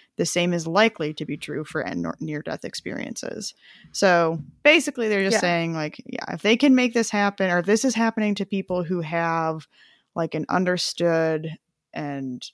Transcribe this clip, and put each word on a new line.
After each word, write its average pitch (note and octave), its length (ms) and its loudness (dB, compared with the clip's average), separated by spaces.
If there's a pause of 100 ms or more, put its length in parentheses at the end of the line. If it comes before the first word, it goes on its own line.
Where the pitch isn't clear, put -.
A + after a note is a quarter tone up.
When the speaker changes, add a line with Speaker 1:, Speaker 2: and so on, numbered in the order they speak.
(180)
Speaker 1:
The F3 80 0
same F3 280 0
is D#3+ 120 -2
likely E3+ 480 2
to D3+ 120 -8
be D3 100 -6
true D3+ 280 -8
for D3+ 180 -6
en-, F2 220 -4 (160)
near-death D#3+ 460 -8
experiences." - 880 -8 (380)
So E3+ 500 2 (220)
basically C#4+ 440 4
they're G3 140 2
just G3 140 2
Speaker 2:
Yeah. G3 40 4
Speaker 1:
saying, E3+ 340 0
like, D#3 320 -6
yeah, - 280 -8
if E3 80 -8
they A3 160 4
can C#4 160 6
make B3+ 180 4
this A#3 180 0
happen, G3+ 400 0
or F3 100 2
if E3+ 60 -2
this A3 200 2
is A#3 80 2
happening A3 400 0
to G3 100 -4
people F#3 400 -4
who F3 160 -2
have, D#3+ 680 -2 (480)
like, E3 200 -2
an D#3 140 -2
understood E3 1000 0 (420)
and, C3+ 500 -8 (120)